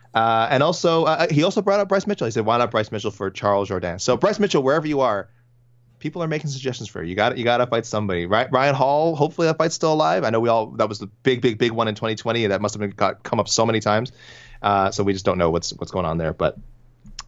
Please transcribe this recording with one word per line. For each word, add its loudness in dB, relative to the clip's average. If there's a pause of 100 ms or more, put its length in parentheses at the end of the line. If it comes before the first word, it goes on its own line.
(140)
Uh, 2
and 2
also, 2
uh, 2
he 2
also 0
brought 0
up -2
Bryce 0
Mitchell. -4
He -4
said, -2
"Why 2
not 2
Bryce 0
Mitchell -4
for -6
Charles 0
Jourdain?" -4
So 2
Bryce 2
Mitchell, 2
wherever 2
you 0
are, -2 (720)
people -6
are -4
making -4
suggestions -8
for -10
you. -8
You -6
got, 0
you -6
got 2
to 2
fight -2
somebody, -2
right? 2
Ryan 4
Hall, 2
hopefully 2
that 0
fight's 2
still 0
alive. 2
I 0
know 2
we 2
all, 2 (100)
that 0
was -8
the -10
big, 0
big, 0
big 2
one 0
in -2
twenty -4
twenty. 0
That 2
must -2
have -10
been -4
got, 0
come -2
up 0
so 0
many 2
times. 0 (500)
Uh, 2
so -4
we 2
just -4
don't 2
know 2
what's, -2
what's -12
going -4
on -2
there. -2
But -2 (720)